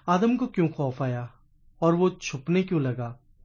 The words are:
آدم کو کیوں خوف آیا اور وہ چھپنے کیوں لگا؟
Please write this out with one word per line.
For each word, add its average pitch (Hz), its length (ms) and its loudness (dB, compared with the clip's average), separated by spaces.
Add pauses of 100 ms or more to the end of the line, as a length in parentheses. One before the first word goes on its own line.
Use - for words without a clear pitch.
آدم 220 320 2
کو 247 100 -2
کیوں 170 200 0
خوف 135 340 -4
آیا 123 240 -4 (540)
اور 165 140 4
وہ 180 160 4
چھپنے 175 540 -2
کیوں 185 160 -2
لگا؟ 123 340 -4 (320)